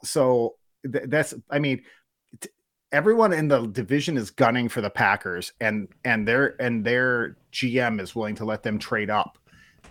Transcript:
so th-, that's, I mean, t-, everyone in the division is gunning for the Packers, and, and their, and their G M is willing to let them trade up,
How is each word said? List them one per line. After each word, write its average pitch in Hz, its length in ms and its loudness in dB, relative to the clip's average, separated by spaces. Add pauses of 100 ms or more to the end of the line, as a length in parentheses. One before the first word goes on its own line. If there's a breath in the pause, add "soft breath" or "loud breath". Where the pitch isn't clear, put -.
so 127 500 2 (360)
th-, 127 180 -4
that's, 147 260 -2 (160)
I 143 80 0
mean, 135 240 -2 (580 soft breath)
t-, - 80 -14 (440)
everyone 208 400 4
in 156 160 0
the 120 180 2
division 135 500 -2
is 110 140 -4
gunning 120 380 2
for 120 120 -6
the 104 100 -2
Packers, 98 720 0
and, 107 280 0 (160)
and 110 240 0
their, 135 320 2
and 120 240 -2
their 123 520 0 (140)
G 127 300 -2
M 113 200 0
is 92 140 -10
willing 107 220 -4
to 113 80 -8
let 107 180 -4
them 107 160 -2
trade 107 320 -2
up, - 280 0 (520 soft breath)